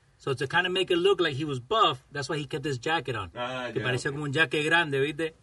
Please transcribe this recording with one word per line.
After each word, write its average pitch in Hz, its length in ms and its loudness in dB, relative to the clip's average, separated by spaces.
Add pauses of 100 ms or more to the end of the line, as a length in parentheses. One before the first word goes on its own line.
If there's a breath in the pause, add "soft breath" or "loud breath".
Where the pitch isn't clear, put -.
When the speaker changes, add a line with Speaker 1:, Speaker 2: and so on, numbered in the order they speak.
(180)
Speaker 1:
So 139 200 -4
to 143 100 -4
kind 175 200 2
of 180 60 -2
make 185 200 2
it 175 60 4
look 180 220 4
like 156 160 0
he 151 80 -4
was 139 160 -2
buff, 170 380 2 (140)
that's 143 180 -6
why 156 80 -2
he 147 80 -6
kept 147 180 -6
his 139 160 -2
jacket 156 360 -2
on. 95 180 -8
Speaker 2:
Ah, 123 380 -6
Speaker 1:
Que - 80 -4
Speaker 2:
ya, 113 40 -2
Speaker 1:
parecía 127 260 0
Speaker 2:
ok. 139 40 -4
Speaker 1:
como 147 100 -6
un 143 80 -4
jacket 156 320 2
grande, 160 360 2
¿viste? 156 420 -2